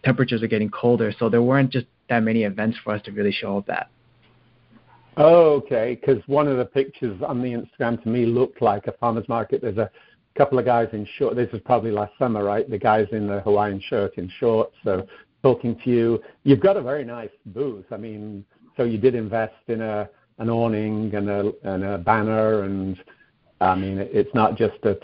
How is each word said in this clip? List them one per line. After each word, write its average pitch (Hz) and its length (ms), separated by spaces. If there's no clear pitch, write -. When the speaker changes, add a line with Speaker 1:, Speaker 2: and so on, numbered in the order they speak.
Speaker 1:
temperatures 127 400
are 117 40
getting 107 240
colder, 120 420
so 113 160
there 117 140
weren't 131 280
just 123 160
that 117 140
many 113 220
events 107 340
for 110 160
us 107 80
to 104 100
really 104 200
show 101 260
up 101 120
at. - 180
Speaker 2:
Okay, 147 800
'cause 127 300
one 147 220
of 135 80
the 123 80
pictures 135 580
on 127 200
the 127 100
Instagram 117 500
to 113 60
me 120 180
looked 120 360
like 101 240
a 101 60
farmer's 113 360
market. 117 320
There's 107 180
a 104 120
couple 135 220
of 117 60
guys 120 280
in 104 120
short-, 120 320
this 120 160
was 104 100
probably 113 280
last 104 280
summer, 113 260
right? 101 240
The 107 100
guys 110 340
in 107 140
the 101 140
Hawaiian 101 400
shirt 101 360
and 90 160
shorts, 113 420
so 95 220
talking 120 320
to 127 60
you. 117 320
You've 139 160
got 196 160
a 175 60
very 135 220
nice 117 260
booth. 107 440
I 117 60
mean, 107 480
so 127 80
you 113 140
did 123 160
invest 110 400
in 113 120
a, 104 280
an 113 120
awning 107 640
and 101 160
a, 101 220
and 95 200
a 98 140
banner, 110 640
and, 95 400
I 92 140
mean, 95 240
it, 98 140
it's - 220
not 110 220
just 110 280
a 104 200